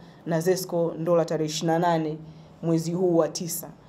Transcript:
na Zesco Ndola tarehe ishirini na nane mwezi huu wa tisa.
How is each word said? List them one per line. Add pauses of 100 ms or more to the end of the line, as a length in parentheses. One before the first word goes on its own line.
(260)
na
Zesco
Ndola
tarehe
ishirini
na
nane (440)
mwezi
huu
wa
tisa. (200)